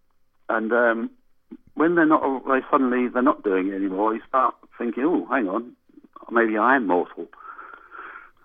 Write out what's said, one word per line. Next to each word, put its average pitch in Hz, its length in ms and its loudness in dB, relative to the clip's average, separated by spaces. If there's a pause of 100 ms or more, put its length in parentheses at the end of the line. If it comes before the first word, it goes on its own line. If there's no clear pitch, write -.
(500)
And, 110 220 -2
um, 117 380 2 (640)
when 165 220 2
they're 165 100 4
not, 143 420 2
they 131 220 2
suddenly, 123 380 2
they're 123 160 -2
not 151 200 2
doing 95 260 0
it 98 40 -6
anymore, 98 400 -2
you 113 140 -6
start 127 260 0 (240)
thinking, 120 260 -4
"Oh, 165 280 0
hang 120 180 0
on, 120 220 -6 (580)
maybe 113 300 2
I 123 160 4
am 127 100 0
mortal." 87 420 -2 (1160)